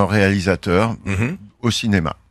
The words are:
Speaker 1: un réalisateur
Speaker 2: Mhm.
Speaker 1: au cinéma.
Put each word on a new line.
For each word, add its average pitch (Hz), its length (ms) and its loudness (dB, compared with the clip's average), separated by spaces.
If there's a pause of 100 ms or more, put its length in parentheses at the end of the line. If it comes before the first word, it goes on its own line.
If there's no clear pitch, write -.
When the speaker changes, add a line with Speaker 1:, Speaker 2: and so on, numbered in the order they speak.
Speaker 1:
un 101 60 4
réalisateur 98 960 0
Speaker 2:
Mhm. 110 320 -4 (240)
Speaker 1:
au 117 100 -2
cinéma. 98 460 -2 (140)